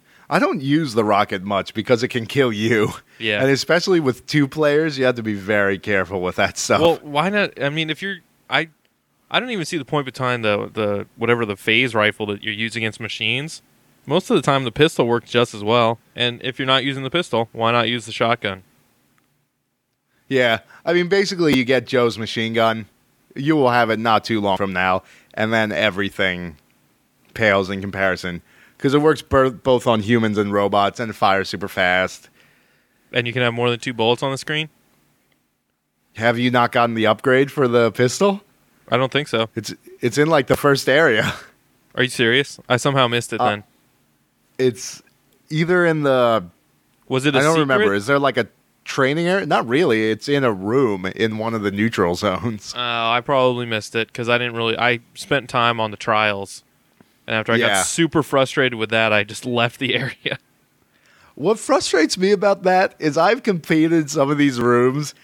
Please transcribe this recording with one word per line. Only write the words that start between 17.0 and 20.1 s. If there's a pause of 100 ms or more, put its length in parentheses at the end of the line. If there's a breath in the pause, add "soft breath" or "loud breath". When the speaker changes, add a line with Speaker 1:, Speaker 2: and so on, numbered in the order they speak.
Speaker 2:
the
pistol,
why
not
use
the
shotgun? (1700)